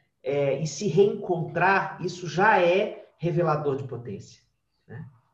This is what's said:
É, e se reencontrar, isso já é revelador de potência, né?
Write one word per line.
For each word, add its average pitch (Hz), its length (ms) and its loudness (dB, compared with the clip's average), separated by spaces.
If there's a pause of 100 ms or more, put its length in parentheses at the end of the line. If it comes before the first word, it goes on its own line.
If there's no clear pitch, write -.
(240)
É, 139 360 0
e 160 60 -2
se 208 220 -4
reencontrar, 175 1120 2
isso 180 260 -8
já 185 320 4
é 180 460 2 (120)
revelador 151 580 0
de 131 80 -8
potência, - 580 -14 (460)
né? 113 180 -14 (280)